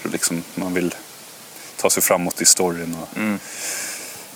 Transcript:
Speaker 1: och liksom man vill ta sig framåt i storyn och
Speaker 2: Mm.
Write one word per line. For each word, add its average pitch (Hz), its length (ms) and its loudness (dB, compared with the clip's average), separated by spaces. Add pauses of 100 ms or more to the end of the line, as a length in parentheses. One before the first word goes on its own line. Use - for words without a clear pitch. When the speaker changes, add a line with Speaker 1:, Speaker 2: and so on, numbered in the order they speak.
Speaker 1:
och 87 60 -2
liksom 85 320 0 (120)
man 90 180 -2
vill 87 220 2 (800)
ta 98 120 6
sig 95 140 4
framåt 90 380 4
i 87 40 4
storyn 85 560 4
och - 160 -8
Speaker 2:
Mm. 107 220 0 (960)